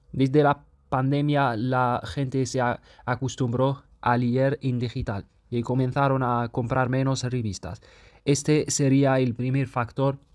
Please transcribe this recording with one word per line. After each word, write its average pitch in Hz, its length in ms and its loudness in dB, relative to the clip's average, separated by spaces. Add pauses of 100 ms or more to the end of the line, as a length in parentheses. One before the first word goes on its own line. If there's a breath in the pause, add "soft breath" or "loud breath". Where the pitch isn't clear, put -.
(120)
Desde 135 320 4
la 143 220 2 (240)
pandemia 139 640 0
la 127 480 0
gente 135 440 -4
se 127 120 -4
a-, 120 220 0 (240 loud breath)
acostumbró 127 800 -2 (180)
a 120 160 2
leer 127 440 0
en 127 180 -2
digital 117 460 -6 (240)
y 120 120 -2
comenzaron 131 600 0
a 120 300 0
comprar 127 380 -2
menos 131 340 -2
revistas. 110 580 -6 (440 loud breath)
Este 143 440 2
sería 135 500 4
el 127 140 2
primer 127 340 -2
factor 135 520 -2 (160)